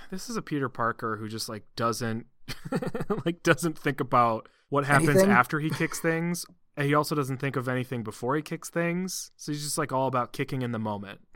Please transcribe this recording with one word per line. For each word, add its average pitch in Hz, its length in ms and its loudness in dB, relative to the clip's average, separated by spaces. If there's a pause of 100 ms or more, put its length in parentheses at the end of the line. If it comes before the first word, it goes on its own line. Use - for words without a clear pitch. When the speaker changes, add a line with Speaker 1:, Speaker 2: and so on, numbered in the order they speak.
(100)
Speaker 1:
this - 180 -10
is 226 80 -6
a 226 60 -4
Peter 139 260 -4
Parker 117 480 -2
who 107 120 -6
just, 110 200 -6
like, 107 160 -10 (120)
doesn't, 117 500 0 (460)
<laughs> - 540 -2
like, 175 160 -2
doesn't 165 360 2
think 139 220 -2
about 120 480 2 (200)
what 139 180 2
happens 147 240 4
Speaker 2:
Anything? 190 200 8
Speaker 1:
after 143 300 6
he 156 100 -2
kicks 160 300 -2
things. 170 460 0 (280)
And 143 120 0
he 143 80 4
also 151 200 2
doesn't 135 220 0
think 131 200 -2
of 127 120 -2
anything 127 340 -2
before 120 320 -2
he 156 60 0
kicks 156 300 -8
things. 170 640 -2
So - 160 -8
he's 147 100 -4
just, 147 140 -4
like, 139 160 -2
all 131 140 2
about 123 260 0
kicking 135 300 -4
in 120 100 -2
the 113 60 -2
moment. 104 420 -6 (160)